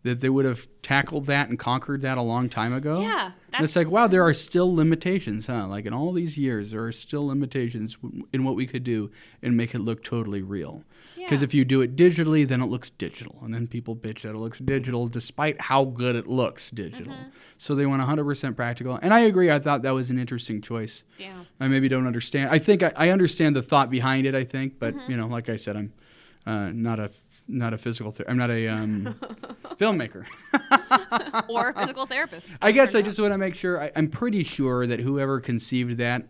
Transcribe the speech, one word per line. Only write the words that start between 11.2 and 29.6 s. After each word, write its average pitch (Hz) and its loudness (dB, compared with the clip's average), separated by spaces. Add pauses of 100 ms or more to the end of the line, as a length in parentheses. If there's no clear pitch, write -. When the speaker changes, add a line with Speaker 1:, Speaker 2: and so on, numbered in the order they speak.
Speaker 1:
'Cause 143 2
Speaker 2:
Yeah. 143 2
Speaker 1:
if 123 -4
you 143 6
do 131 4
it 127 0
digitally, 156 6
then 127 0
it 127 0
looks 117 -6
digital. - -12
And 113 -8
then 117 -4
people 117 -8
bitch 110 -12
that 110 -10
it 110 -10
looks 113 -8
digital 127 -2
despite 131 -2
how 139 4
good 123 0
it - -6
looks 123 0
digital. - -10
Speaker 2:
Mm-hmm. - -14 (280)
Speaker 1:
So - -4
they 139 4
went 135 2
a 127 2
hundred 147 0
percent 135 -2
practical. 120 -4
And 190 4
I 233 8
agree, 185 6
I 147 4
thought 143 0
that 135 2
was 127 0
an 127 0
interesting 120 -4
choice. 110 -8 (120)
Speaker 2:
Yeah. 190 -16 (160)
Speaker 1:
I 135 0
maybe 135 4
don't 127 2
understand. 127 -2
I 156 6
think 185 6
I, 160 4
I 180 4
understand 170 4
the 127 2
thought 135 4
behind 131 2
it, 135 0
I 131 2
think. 131 -6
But, 117 -4
Speaker 2:
Mm-hmm. - -8
Speaker 1:
you 127 -2
know, 113 -4
like 117 -6
I 113 -2
said, 104 -6
I'm, 104 -6 (520)
uh, 104 -4
not 113 -2
a, 104 -4 (380)
not 120 -2
a 110 -4
physical 113 -6
ther-, - -10
I'm 123 2
not 123 2
a, 113 0
um, 110 -2 (300)
Speaker 2:
<laughs> - -16